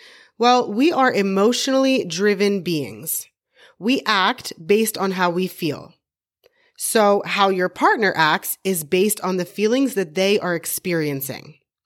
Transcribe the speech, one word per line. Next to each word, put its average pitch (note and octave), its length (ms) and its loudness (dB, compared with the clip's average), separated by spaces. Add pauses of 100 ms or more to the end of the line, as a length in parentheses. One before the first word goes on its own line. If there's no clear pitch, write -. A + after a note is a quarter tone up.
(380)
Well, B3 340 2
we C4+ 200 2
are C4 200 2
emotionally A#3+ 920 2
driven G3 580 0
beings. C#3+ 640 -6 (540)
We A#3 260 0
act G#3 460 0 (120)
based G#3 320 2
on F#3+ 140 -2
how F#3 200 0
we F#3 180 -2
feel. - 440 -8 (840)
So, G3+ 500 2
how F#3+ 220 2
your F3+ 200 0
partner C4 460 2
acts D#3+ 480 0
is F3+ 220 -2
based F#3+ 380 0
on F#3 160 -2
the F3+ 60 -2
feelings A#3 500 0
that F3 200 -4
they G3 240 2
are F3 160 -2
experiencing. D3+ 1000 -6 (300)